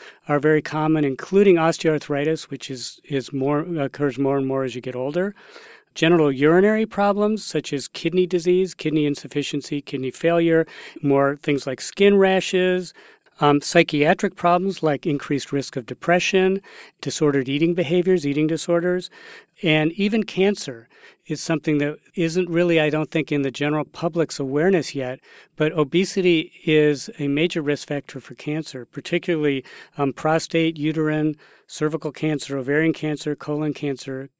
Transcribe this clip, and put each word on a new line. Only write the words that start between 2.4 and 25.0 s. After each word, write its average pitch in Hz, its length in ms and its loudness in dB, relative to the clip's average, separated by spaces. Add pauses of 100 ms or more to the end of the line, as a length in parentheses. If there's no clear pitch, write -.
which 135 220 -12
is, 120 320 -12
is 139 300 -4
more, 143 260 0 (220)
occurs 139 360 -2
more 139 200 0
and 135 100 -2
more 135 160 -2
as 120 120 -6
you 123 60 -10
get 127 140 -10
older. 151 400 -4 (580)
Genital 160 380 4
urinary 180 540 4
problems, 202 580 0
such - 300 -6
as 139 140 -6
kidney 180 380 -2
disease, 180 480 0
kidney 156 320 0
insufficiency, 143 760 -4
kidney 131 300 -6
failure, 165 540 2 (360)
more 139 340 4
things 143 320 -2
like 131 140 -6
skin 202 360 4
rashes, 185 760 2 (460)
um, 147 220 4
psychiatric 165 760 2
problems 180 480 0
like 151 240 -2
increased 143 440 -4
risk 139 240 -4
of 123 120 -8
depression, 185 720 2 (400)
disordered 139 480 0
eating 156 240 2
behaviors, 175 540 0
eating 147 180 0
disorders, 175 640 -2 (540)
and 156 300 2
even 208 300 0
cancer 185 640 -2 (380)
is 151 160 -8
something 156 380 -2
that 147 180 -2 (160)
isn't 170 360 -2
really, 170 300 2
I 151 120 2
don't 151 180 -2
think, - 220 -2
in 147 100 0
the 139 80 -2
general 147 360 -2
public's 160 540 -4
awareness 147 540 0
yet, 131 260 -6 (360)